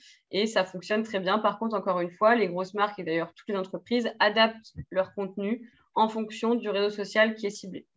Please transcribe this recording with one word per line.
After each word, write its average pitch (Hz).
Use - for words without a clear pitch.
et 202
ça 208
fonctionne 208
très 196
bien. 190
Par 208
contre, 226
encore 185
une 175
fois, 214
les 208
grosses 185
marques 208
et 180
d'ailleurs 165
toutes -
les 202
entreprises 190
adaptent 220
leur 190
contenu 202
en 220
fonction 220
du 214
réseau 202
social 214
qui 208
est 202
ciblé. 185